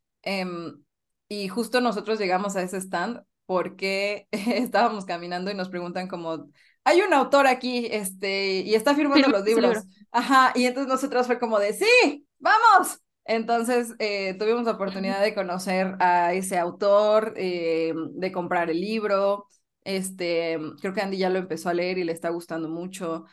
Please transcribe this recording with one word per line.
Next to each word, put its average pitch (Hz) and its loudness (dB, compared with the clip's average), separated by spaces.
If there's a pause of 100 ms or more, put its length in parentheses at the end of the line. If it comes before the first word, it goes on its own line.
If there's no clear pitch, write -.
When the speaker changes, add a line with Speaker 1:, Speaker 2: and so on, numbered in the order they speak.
(240)
Speaker 1:
Em, 175 -6 (460)
y 208 -6
justo 226 -2
nosotros 220 -2
llegamos 190 0
a 180 -2
ese 190 -6
stand 190 -6 (240)
porque 196 -2
<laughs> - -8
estábamos 214 0
caminando 180 -6
y 202 -6
nos 185 -6
preguntan 180 -8
como, 165 -8 (340)
"Hay 339 4
un 381 2
autor 269 4
aquí, 247 -2
este, 196 -4
y 214 0
está 220 4
firmando 285 4
Speaker 2:
Firma 277 2
Speaker 1:
los 196 -2
Speaker 2:
su 214 2
Speaker 1:
libros". 226 4
Speaker 2:
libro. 226 2 (280)
Speaker 1:
Ajá, 262 4
y 247 2
entonces 254 -2
nosotros 254 0
fue 233 0
como 220 2
de, 208 0
"Sí, 392 4 (120)
vamos". 415 6 (300)
Entonces, 233 0
eh, 196 -2
tuvimos 226 0
la 226 0
oportunidad 190 -4
Speaker 2:
Ujú. 196 2
Speaker 1:
de 214 0
conocer 185 -2
a 175 4
ese 190 -2
autor, 208 2
eh, 165 -2 (200)
de 185 -4
comprar 175 -2
el 165 0
libro. 202 0 (360)
Este, 180 -2 (240)
creo 190 -6
que 208 -2
Andy 190 -4
ya 185 2
lo 185 0
empezó 180 -6
a 175 0
leer 180 -2
y 180 -2
le 165 -4
está 170 -6
gustando 170 -6
mucho. 170 -8